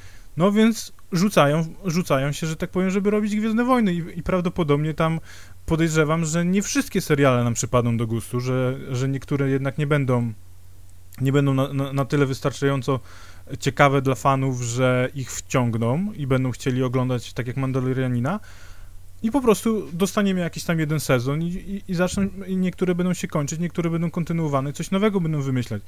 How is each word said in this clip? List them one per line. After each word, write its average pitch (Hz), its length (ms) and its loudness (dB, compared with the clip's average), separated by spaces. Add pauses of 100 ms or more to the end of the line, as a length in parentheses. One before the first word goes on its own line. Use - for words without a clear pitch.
(380)
No 185 140 4
więc 220 420 4 (180)
rzucają, 165 540 4 (200)
rzucają 151 460 0
się, 160 160 -4
że 160 80 -4
tak 165 140 -4
powiem, 185 200 0
żeby 196 200 0
robić 208 260 0
Gwiezdne 220 300 2
Wojny 233 280 4
i, 175 260 -4
i - 40 -6
prawdopodobnie 160 720 0
tam 160 260 0 (460)
podejrzewam, 160 600 2
że 170 200 0
nie 190 160 2
wszystkie - 400 0
seriale 135 420 4
nam 117 100 2
przypadną 120 440 2
do 117 100 0
gustu, 113 320 -2
że, 127 380 0 (140)
że 135 180 0
niektóre 135 400 0
jednak 135 280 0
nie 151 100 0
będą, 127 460 2 (880)
nie 135 100 2
będą 139 220 4
na, 135 200 0
na, 139 200 -2
na 139 120 0
tyle 143 200 2
wystarczająco 135 760 0 (600)
ciekawe 139 420 4
dla 131 140 2
fanów, 135 460 0
że 127 540 2
ich 131 160 -8
wciągną 123 840 0
i 143 100 -4
będą 131 240 2
chcieli 127 320 -2
oglądać 127 500 0
tak 120 140 -6
jak 123 100 -6
Mandalorianina. 131 840 0 (840)
I 226 80 0
po 277 100 2
prostu 220 420 2 (100)
dostaniemy 190 480 0
jakiś 165 220 -4
tam 165 160 0
jeden 156 200 0
sezon 135 420 0
i, 170 60 -2
i, 190 440 -8
i 180 40 -2
zaczną, 180 320 2 (200)
i 185 100 -2
niektóre 180 380 0
będą 180 180 0
się 170 140 -6
kończyć, 156 320 -2
niektóre 170 300 -2
będą 165 220 0
kontynuowane, 147 600 0
coś - 180 -8
nowego 196 300 2
będą 156 200 0
wymyślać. 127 460 -2